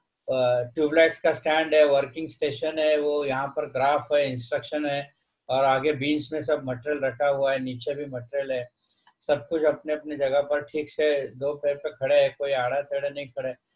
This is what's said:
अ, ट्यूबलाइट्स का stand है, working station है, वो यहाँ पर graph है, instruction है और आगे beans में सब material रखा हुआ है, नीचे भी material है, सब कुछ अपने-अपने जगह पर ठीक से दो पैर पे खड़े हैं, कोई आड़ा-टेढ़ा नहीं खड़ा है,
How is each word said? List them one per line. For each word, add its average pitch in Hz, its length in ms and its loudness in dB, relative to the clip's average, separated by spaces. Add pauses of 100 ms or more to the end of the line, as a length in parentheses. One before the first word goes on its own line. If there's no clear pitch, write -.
(320)
अ, 123 320 2
ट्यूबलाइट्स 160 560 2
का 160 140 2
stand 156 400 0
है, 151 120 8
working 139 440 0
station 156 500 -4
है, 151 200 4
वो 147 260 0
यहाँ 135 220 -2
पर 151 180 -6
graph 143 480 0
है, 143 180 2
instruction 147 540 -4
है 143 280 -4 (360)
और 131 160 2
आगे 135 280 2
beans 147 400 -2
में 156 80 -4
सब 147 220 0
material 135 400 -4
रखा 131 240 -2
हुआ 139 260 2
है, 135 60 -2
नीचे 131 360 -6
भी 143 100 -8
material 135 460 -6
है, 123 180 -4 (520)
सब 147 280 -2
कुछ 160 140 0
अपने-अपने 151 520 -2
जगह 139 260 2
पर 143 200 -2
ठीक 147 280 -6
से 147 380 0
दो 139 260 -4
पैर 143 220 -2
पे 151 140 -6
खड़े 143 320 2
हैं, 135 160 2
कोई 139 140 -2
आड़ा-टेढ़ा 139 580 -2
नहीं 143 180 -10
खड़ा 131 220 -8
है, 123 80 -10 (180)